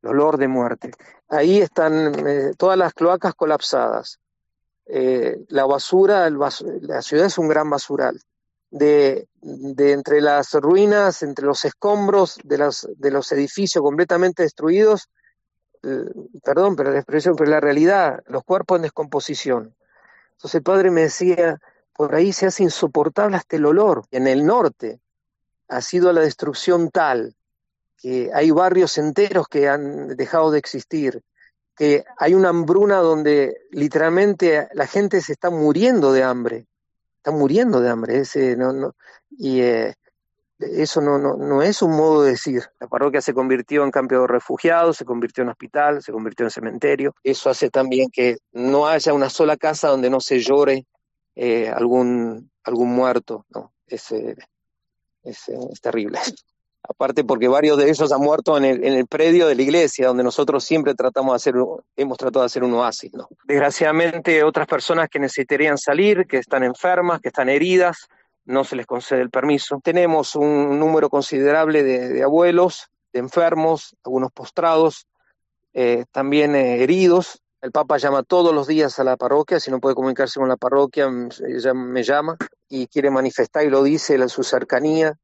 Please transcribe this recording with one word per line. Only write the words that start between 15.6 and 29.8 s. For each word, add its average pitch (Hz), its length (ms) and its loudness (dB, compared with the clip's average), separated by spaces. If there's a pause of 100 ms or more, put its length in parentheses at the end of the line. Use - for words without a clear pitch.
eh, 131 220 -8 (380)
perdón, 175 320 2
pero 139 160 -2
la 135 60 0
expresión, 151 380 -2
pero 151 160 2
la 151 80 2
realidad, 151 680 2
los - 160 -8
cuerpos 185 340 0
en 165 60 -2
descomposición. 139 920 -6 (560)
Entonces - 240 -10
el 156 80 0
padre 185 260 4
me 165 120 2
decía, 170 580 0 (340)
"Por 147 220 -2
ahí 185 180 2
se 190 140 0
hace 190 160 -2
insoportable 165 720 0
hasta 160 200 -6
el 151 80 2
olor". 160 440 4
En 131 180 -2
el 135 160 2
norte 151 560 0 (680)
ha 127 140 -8
sido 180 300 2
la 165 100 4
destrucción 160 680 0
tal 123 460 -2 (640)
que 127 360 -6
hay 156 180 4
barrios 180 460 2
enteros 156 500 0
que 143 220 0
han 143 480 -6